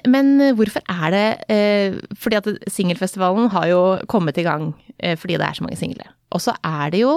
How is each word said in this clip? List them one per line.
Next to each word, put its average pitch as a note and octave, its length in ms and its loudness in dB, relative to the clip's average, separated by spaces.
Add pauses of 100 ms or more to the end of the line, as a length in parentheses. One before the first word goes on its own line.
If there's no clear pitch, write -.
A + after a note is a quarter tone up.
men C#4 220 6 (260)
hvorfor G#3+ 300 0
er E3+ 280 -2
det, G3+ 100 2 (260)
eh, G#3 480 2 (180)
fordi A3 220 0
at G3+ 100 -2 (220)
singelfestivalen F#3+ 840 0
har E3 200 0
jo F3+ 100 4 (260)
kommet E3 300 0
i E3+ 80 -2
gang, D#3 260 -2 (280)
eh, E3+ 160 -2
fordi E3+ 220 -6
det D3+ 100 -2
er D3 100 -6
så E3+ 80 -6
mange - 140 -10
single. - 260 -8 (260)
Og F3+ 100 -2
så - 120 -2 (100)
er D3+ 300 -4
det G3 100 2
jo C4+ 140 2